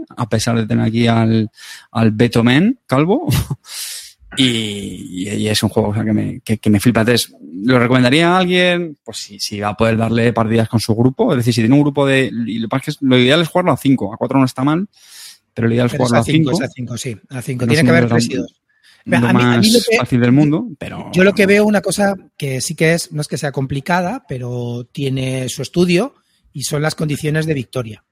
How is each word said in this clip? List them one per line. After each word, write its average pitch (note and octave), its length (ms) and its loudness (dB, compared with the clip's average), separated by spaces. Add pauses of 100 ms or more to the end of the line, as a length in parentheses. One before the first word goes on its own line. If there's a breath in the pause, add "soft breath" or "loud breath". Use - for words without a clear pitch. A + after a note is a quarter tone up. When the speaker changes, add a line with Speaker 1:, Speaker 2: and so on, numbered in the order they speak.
(140)
Speaker 1:
a A#2+ 140 -6
pesar A#2 280 -2
de A2+ 100 -2
tener A#2 180 0
aquí A#2 220 0
al, A2+ 440 2 (420 loud breath)
al A2+ 180 2
Beto A#2 340 2
Men, D#3 420 4
calvo. F3+ 460 0
<laughs> - 60 2 (1000 loud breath)
Y, G2 920 -4
y, - 0 -
y G#2+ 200 -2
es G#2+ 160 0
un G#2 60 2
juego, G#2+ 180 0
o G#2 60 -4
sea, G#2+ 100 -2
que G#2+ 80 0
me, G#2 280 -2
que, G#2+ 180 -2
que - 120 0
me G#2 80 6
flipa. A2+ 220 2
Entonces, A2+ 340 0 (300)
¿lo B2 160 4
recomendaría B2+ 500 4
a F#3 80 2
alguien? F3+ 680 0
Pues A2 140 -14
si, G2+ 220 -16
si - 180 -8
va G#2 120 -2
a - 60 -6
poder A2+ 200 2
darle A2+ 360 0
partidas A2+ 360 0
con A#2 100 0
su G#2+ 160 0
grupo. C3 380 0
Es C3 60 0
decir, A#2+ 140 0
si A2+ 100 0
tiene A#2 120 4
un D3 80 6
grupo C#3+ 240 0
de, C3+ 240 2 (160)
y A2+ 140 -6
lo A2 80 -4
que - 20 -6
pasa C3+ 220 -6
es - 60 -10
que C#3 80 -4
lo B2+ 120 4
ideal C3+ 240 4
es D#3 60 -2
jugarlo F3+ 240 0
a A#2+ 40 0
cinco. A#2 380 0
A - 20 -14
cuatro B2 220 -2
no C3 60 4
está B2+ 180 -4
mal, D#3 240 0 (680 loud breath)
pero A#2 140 -2
lo A#2 80 2
ideal B2 120 2
es A#2+ 80 -2
Speaker 2:
Pero C3 100 0
es A#2+ 60 -2
Speaker 1:
jugarlo A#2+ 80 2
Speaker 2:
a - 20 2
Speaker 1:
a A2+ 40 0
Speaker 2:
cinco, D3+ 280 2
Speaker 1:
cinco. C#3 120 0
Speaker 2:
es C3 60 -6
a - 20 -20
cinco, A#2+ 240 -10
sí. A2+ 200 -10 (120)
A C3 140 -10
cinco. B2 240 -6
Speaker 1:
No A#2 60 2
Speaker 2:
Tiene D#3+ 80 4
Speaker 1:
es - 40 4
Speaker 2:
que B2 60 6
Speaker 1:
un - 0 -
Speaker 2:
haber E3+ 140 6
Speaker 1:
número A#2 120 0
Speaker 2:
tres - 100 2
y - 40 -6
Speaker 1:
tan, C#4+ 120 -4
Speaker 2:
dos. - 180 -14 (440 soft breath)
Speaker 1:
no - 120 0
Speaker 2:
A A#2+ 40 4
mí, A#2+ 60 2
a A#2+ 60 2
mí B2 100 4 (140)
Speaker 1:
más G#3+ 160 4
Speaker 2:
lo A#3+ 60 6 (120)
que, A3 80 2
Speaker 1:
fácil B2 220 0
del A#2+ 120 4
mundo, D3+ 360 2 (100)
pero - 340 -12
Speaker 2:
yo F3+ 120 4
lo G3 100 4
que G3 120 4
veo, G3+ 180 4
una G#3 160 2
cosa G3 340 0 (220)
que C3 240 -6
sí - 160 -8
que E3 180 2
es, - 160 -4
no D3 120 -6
es - 60 -6
que D#3+ 80 -8
sea C#3+ 140 -6
complicada, F3 760 -4
pero B2 640 -8
tiene C3 560 -4
su - 140 -10
estudio F3 520 0 (380)
y C#3 100 -12
son D3 200 -4
las D#3 120 -2
condiciones D3+ 520 -2
de D#3+ 80 0
victoria. A2+ 580 -8